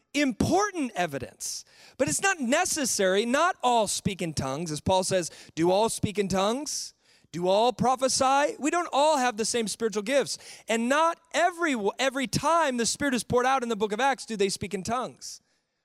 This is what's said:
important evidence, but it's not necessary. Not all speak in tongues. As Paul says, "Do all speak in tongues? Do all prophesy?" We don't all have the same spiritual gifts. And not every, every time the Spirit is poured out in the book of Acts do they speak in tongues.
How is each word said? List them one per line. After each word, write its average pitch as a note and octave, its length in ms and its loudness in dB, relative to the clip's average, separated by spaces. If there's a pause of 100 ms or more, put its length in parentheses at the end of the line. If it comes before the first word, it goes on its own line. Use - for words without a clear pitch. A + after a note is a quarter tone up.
(140)
important D4 840 0
evidence, C#3 680 -6 (320)
but C#4 100 2
it's D4+ 140 -2
not F#4+ 180 2
necessary. A#3 840 2
Not D4+ 360 2
all A#3+ 240 2
speak - 360 -4
in E3 100 -4
tongues. C#3+ 400 -4
As D3 80 -6
Paul F#3 240 2
says, F#3 260 -2 (240)
"Do E3 160 2
all G#3+ 200 2
speak G#3 280 -4
in G3 100 0
tongues? G#3 680 -2 (360)
Do F3 160 -4
all G#3+ 280 4
prophesy?" C4 840 2
We C#4 120 -2
don't E4+ 200 0
all D4 280 4
have B3 180 0
the A3 80 -2
same A3+ 240 -2
spiritual G#3+ 340 -2
gifts. G3 360 0 (280)
And A#3 220 0
not E4 320 2 (140)
every, E4 420 0 (220)
every B3+ 280 -2
time D4 520 0
the A3+ 80 0
Spirit C#4+ 260 -2
is A3+ 100 0
poured B3 220 0
out C4 180 2
in A#3 60 -4
the A3+ 80 -2
book G3+ 160 -2
of G#3 80 -2
Acts C4+ 240 0
do A3+ 100 -8
they G3 140 2
speak F#3+ 240 -8
in F#3+ 100 -6
tongues. A3 600 -8 (420)